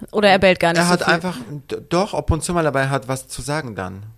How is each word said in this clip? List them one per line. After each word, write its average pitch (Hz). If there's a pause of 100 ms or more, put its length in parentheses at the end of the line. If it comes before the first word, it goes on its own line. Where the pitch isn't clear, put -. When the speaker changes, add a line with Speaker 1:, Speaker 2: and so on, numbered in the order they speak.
(120)
Speaker 1:
Oder 208
er 196
bellt 185
gar 170
nicht 165
Speaker 2:
Er 175
Speaker 1:
so 175
Speaker 2:
hat 175
Speaker 1:
viel? 160
Speaker 2:
einfach, 175 (340)
d-, 180 (100)
doch, 185
ab -
und 160
zu 175
mal, 170
aber 139
er 135
hat 127
was 131
zu -
sagen 143
dann. 95 (160)